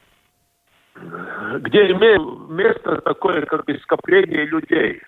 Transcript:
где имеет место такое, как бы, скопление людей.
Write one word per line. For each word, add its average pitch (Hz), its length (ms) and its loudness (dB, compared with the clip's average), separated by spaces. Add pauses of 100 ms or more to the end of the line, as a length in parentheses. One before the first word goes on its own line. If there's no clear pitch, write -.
(1600)
где 196 320 4
имеет 180 580 2
место 165 520 -2
такое, 151 440 -2
как 160 180 -6
бы, 143 180 -6
скопление 165 640 0
людей. 156 600 -2